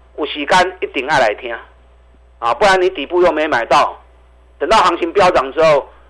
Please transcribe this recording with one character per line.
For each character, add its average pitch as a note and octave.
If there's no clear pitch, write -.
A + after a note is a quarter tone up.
有 D#3
时 C#3+
间 F#3
一 C#3
定 C3
要 D3+
来 A2
听 A#2
啊， A#2+
不 G#3
然 F#3+
你 F3+
底 D3
部 F3
又 F3
没 D3+
买 A#2+
到， B2+
等 C#3+
到 A3
行 F#3
情 E3+
飙 F#3
涨 C3+
之 D#3
后， D3+